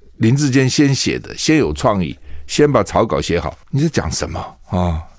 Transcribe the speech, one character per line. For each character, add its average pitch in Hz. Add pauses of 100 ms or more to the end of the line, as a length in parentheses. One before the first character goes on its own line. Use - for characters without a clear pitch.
(160)
林 113
智 143
坚 131
先 139
写 -
的， -
先 156
有 85
创 98
意， 69 (300)
先 147
把 120
草 98
稿 76
写 82
好， - (140)
你 135
在 165
讲 -
什 -
么 85 (260)
啊？ 87 (180)